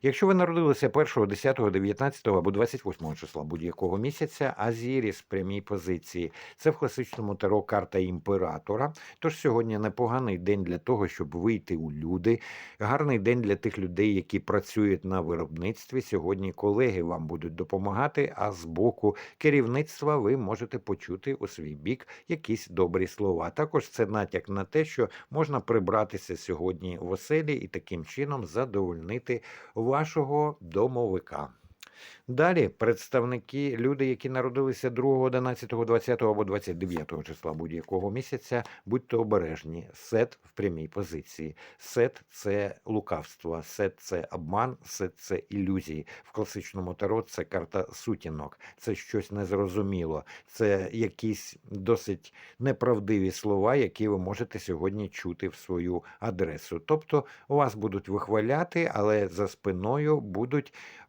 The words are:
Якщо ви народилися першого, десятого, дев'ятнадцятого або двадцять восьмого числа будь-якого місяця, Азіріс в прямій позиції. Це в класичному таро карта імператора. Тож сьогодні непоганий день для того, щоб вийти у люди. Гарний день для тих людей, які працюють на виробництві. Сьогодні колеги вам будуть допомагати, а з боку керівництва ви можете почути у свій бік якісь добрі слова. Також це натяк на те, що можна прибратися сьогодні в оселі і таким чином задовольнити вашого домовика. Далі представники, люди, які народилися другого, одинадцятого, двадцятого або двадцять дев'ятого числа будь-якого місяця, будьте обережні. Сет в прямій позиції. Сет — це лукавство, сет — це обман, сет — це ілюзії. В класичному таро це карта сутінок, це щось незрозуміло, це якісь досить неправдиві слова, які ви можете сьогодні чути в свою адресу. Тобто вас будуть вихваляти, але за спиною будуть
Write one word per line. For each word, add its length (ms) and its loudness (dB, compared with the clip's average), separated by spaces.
Якщо 260 4
ви 60 8
народилися 560 6
першого, 360 4
десятого, 440 2
дев'ятнадцятого 680 2
або 140 4
двадцять 340 0
восьмого 300 -6
числа 280 -8
будь-якого 540 -2
місяця, 600 -2
Азіріс 640 -2
в 40 -20
прямій 380 -4
позиції. 720 -4
Це 120 2
в 80 0
класичному 580 -4
таро 260 4
карта 380 0
імператора. 960 0
Тож 180 -2
сьогодні 400 2
непоганий 600 0
день 260 2
для 140 -2
того, 300 2
щоб 280 -6
вийти 400 0
у 160 -4
люди. 480 2
Гарний 400 2
день 220 4
для 140 4
тих 240 -4
людей, 360 4
які 240 0
працюють 680 2
на 160 0
виробництві. 800 -4
Сьогодні 500 -2
колеги 520 2
вам 240 -4
будуть 280 -6
допомагати, 800 -2
а 160 -2
з 140 -12
боку 500 2
керівництва 800 2
ви 200 2
можете 420 -4
почути 540 -6
у 140 -6
свій 280 -10
бік 320 -6
якісь 400 -4
добрі 400 2
слова. 420 0
Також 400 0
це 160 0
натяк 440 -2
на 140 -2
те, 220 2
що 240 0
можна 280 0
прибратися 800 0
сьогодні 640 -4
в 100 -6
оселі 420 0
і 140 -4
таким 380 -8
чином 400 -6
задовольнити 960 -2
вашого 840 0
домовика. 880 0
Далі 420 4
представники, 1080 0
люди, 280 2
які 240 -2
народилися 600 0
другого, 340 4
одинадцятого, 600 0
двадцятого 460 4
або 120 2
двадцять 340 -2
дев'ятого 460 -4
числа 300 -8
будь-якого 580 -4
місяця, 520 -4
будьте 320 0
обережні. 760 0
Сет 500 0
в 80 -20
прямій 360 -2
позиції. 680 -8
Сет — 520 0
це 460 -4
лукавство, 800 -4
сет — 360 -2
це 320 -6
обман, 540 -2
сет — 320 -6
це 320 -4
ілюзії. 580 -2
В 80 -20
класичному 640 -6
таро 280 0
це 220 -8
карта 500 -2
сутінок, 640 -6
це 180 -4
щось 360 -6
незрозуміло, 920 0
це 440 2
якісь 640 -4
досить 600 -2
неправдиві 720 2
слова, 440 2
які 320 0
ви 100 2
можете 420 -4
сьогодні 500 -2
чути 380 -6
в 80 -6
свою 480 -2
адресу. 600 -4
Тобто 460 0
вас 280 2
будуть 340 -4
вихваляти, 840 0
але 340 4
за 200 -2
спиною 720 0
будуть 540 -2